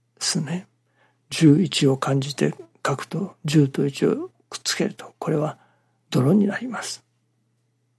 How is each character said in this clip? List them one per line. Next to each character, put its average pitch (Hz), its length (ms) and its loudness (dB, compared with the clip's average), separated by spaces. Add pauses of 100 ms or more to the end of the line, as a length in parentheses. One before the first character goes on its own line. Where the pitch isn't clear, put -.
(180)
す - 220 -2
ね。 165 260 -6 (640)
十 160 320 6
一 147 240 0
を 135 100 4
漢 139 220 -2
字 139 180 -6
で 147 180 0 (320)
書 139 100 -2
く - 100 -10
と、 180 380 -8
十 147 240 4
と 143 180 -2
一 139 200 -2
を 349 240 -2 (180)
く - 100 -14
っ - 40 -12
つ - 120 -4
け 247 100 -2
る - 100 -6
と、 - 240 -20
こ - 120 -6
れ 156 60 0
は 151 220 -4 (520)
泥 139 240 2
に 208 120 4
な 202 120 -2
り 240 80 -10
ま 247 160 -8
す。 - 220 -12 (960)